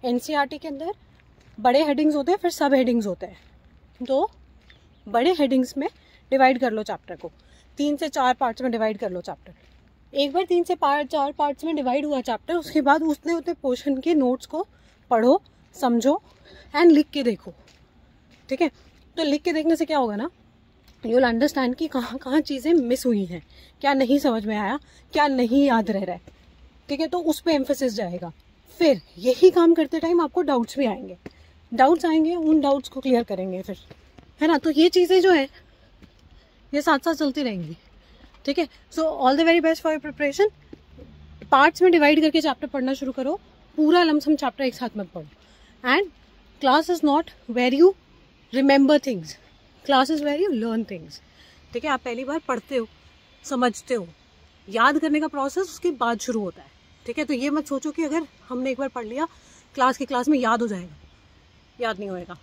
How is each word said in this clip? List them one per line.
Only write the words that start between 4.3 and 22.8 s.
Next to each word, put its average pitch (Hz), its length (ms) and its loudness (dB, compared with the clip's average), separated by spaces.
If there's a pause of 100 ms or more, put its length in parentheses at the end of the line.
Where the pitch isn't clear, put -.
बड़े 240 260 0
headings 262 440 0
में 285 120 -6 (420)
divide 262 280 4
कर 247 120 -2
लो 214 120 -6
chapter 180 320 -12
को, 160 160 -16 (460)
तीन 294 200 -2
से 311 120 -6
चार 254 240 0
parts 247 280 -4
में 254 100 -2
divide 220 260 -2
कर 202 140 -6
लो 180 100 -8
chapter। - 320 -16 (600)
एक 277 200 -2
बार 370 100 0
तीन 349 200 0
से 349 120 -2
पार-, 294 320 0
चार 285 240 -4
parts 294 320 -4
में 320 120 -4
divide 277 300 -2
हुआ 285 160 -4
chapter, 247 340 -6
उसके 311 260 -2
बाद 285 220 2
उतने 320 300 -4
उतने 339 200 -6
portion 269 440 -4
के 320 160 -2
notes 262 320 0
को 339 220 -8 (420)
पढ़ो, 247 320 4 (400)
समझो 247 400 0 (540)
and 339 160 6
लिख 294 180 4
के 285 140 -6
देखो। 202 300 -6 (960)
ठीक 262 120 -4
है, 320 100 0 (460)
तो 320 60 -2
लिख 294 180 0
के 349 120 -2
देखने 311 220 0
से 320 100 -2
क्या 302 120 -2
होगा 233 180 -2
ना, 247 140 -6 (760)
you 226 120 -2
will 247 160 4
understand 254 440 0
कि 320 120 -4
कहाँ 240 300 -6
कहाँ 269 240 -2
चीज़ें 285 320 -2
miss 262 320 2